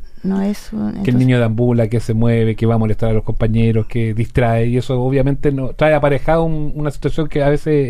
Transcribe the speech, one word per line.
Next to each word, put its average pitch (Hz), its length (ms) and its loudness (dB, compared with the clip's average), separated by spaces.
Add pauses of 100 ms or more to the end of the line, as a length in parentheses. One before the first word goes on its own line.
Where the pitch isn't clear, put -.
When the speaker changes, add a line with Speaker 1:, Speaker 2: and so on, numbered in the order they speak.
(240)
Speaker 1:
no 190 180 -2
es 202 320 -6
un, 214 60 -6
Speaker 2:
Que 208 100 -4
el - 80 -8
Speaker 1:
entonces 123 180 0
Speaker 2:
niño 127 240 4
deambula, 117 480 0
que 113 120 0
se 113 140 -4
mueve, 113 420 2
que 113 100 -2
va 113 100 2
a 113 40 2
molestar 110 320 0
a - 20 2
los 110 100 0
compañeros, 113 640 2
que 113 260 -2
distrae, 117 540 0
y 120 100 0
eso 123 240 -2
obviamente 135 500 0
no, 131 180 -4
trae 151 240 2
aparejado 147 500 2
un, 151 320 -2
una 151 160 -4
situación 147 360 -2
que 147 160 0
a 143 60 2
veces, 151 240 0 (160)